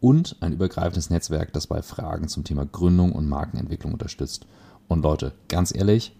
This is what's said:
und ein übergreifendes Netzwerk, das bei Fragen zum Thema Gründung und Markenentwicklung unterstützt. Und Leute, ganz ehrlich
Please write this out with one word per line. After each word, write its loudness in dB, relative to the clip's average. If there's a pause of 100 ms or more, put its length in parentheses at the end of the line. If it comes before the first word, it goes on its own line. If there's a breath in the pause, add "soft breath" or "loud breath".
und 4
ein -2
übergreifendes -2
Netzwerk, -2
das -6
bei -4
Fragen -8
zum -6
Thema -4
Gründung 4
und -2
Markenentwicklung -4
unterstützt. -8 (400 loud breath)
Und 2
Leute, 0 (120)
ganz 0
ehrlich 2